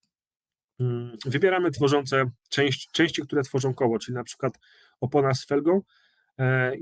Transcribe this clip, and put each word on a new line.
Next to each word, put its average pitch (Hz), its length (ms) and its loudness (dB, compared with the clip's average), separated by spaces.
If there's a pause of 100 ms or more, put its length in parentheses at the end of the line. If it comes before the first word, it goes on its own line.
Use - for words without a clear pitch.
(800)
Mm, 120 460 -4
wybieramy 175 460 2
tworzące 135 600 2 (180)
część-, 139 420 -2
części, 165 300 2
które 143 220 -2
tworzą 131 300 -2
koło, 113 260 0
czyli 123 160 -8
na 123 80 -8
przykład - 360 -6 (420)
opona 135 320 2
z - 120 -4
felgą, 156 360 2 (580)
e, 127 420 2